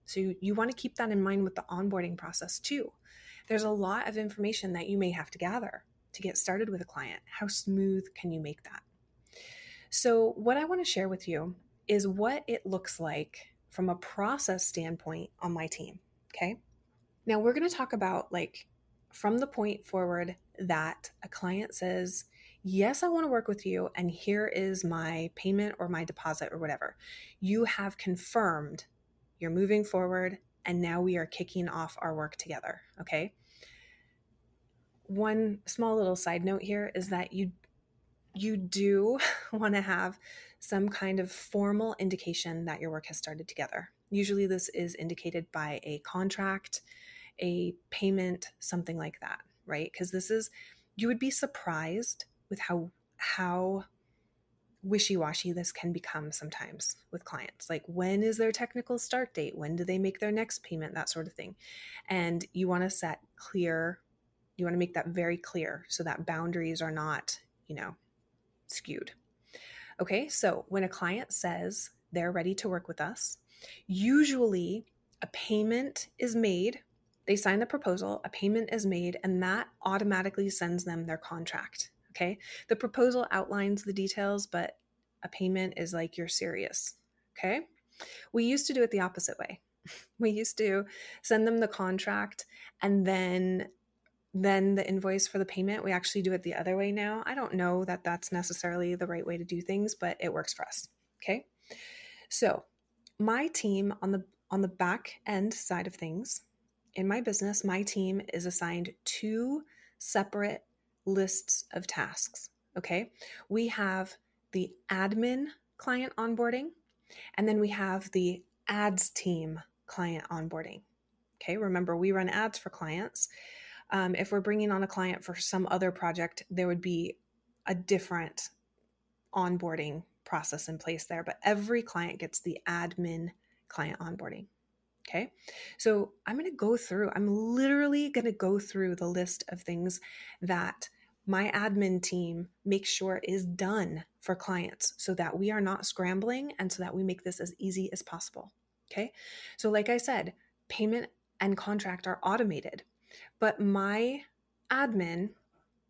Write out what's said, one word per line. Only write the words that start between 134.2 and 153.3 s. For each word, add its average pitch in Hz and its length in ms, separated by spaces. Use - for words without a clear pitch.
Okay, 226 220
so 208 320
I'm 226 100
gonna 330 140
go 233 260
through, 202 380
I'm 208 140
literally 277 800
gonna 233 220
go 196 260
through 190 380
the 180 100
list 175 440
of 180 100
things 175 400
that 180 460
my 196 240
admin 196 500
team 175 460
makes 196 240
sure 190 340
is 185 220
done 180 600
for - 140
clients - 640
so - 180
that 170 240
we 202 140
are 214 80
not 196 260
scrambling 220 720
and 185 140
so 185 100
that 180 120
we 190 100
make 185 180
this 180 160
as 175 200
easy 190 340
as 185 100
possible. - 500
Okay, 220 220
so 220 140
like 208 180
I 240 80
said, 208 360
payment 220 400
and 196 160
contract 202 520
are 185 160
automated, 196 580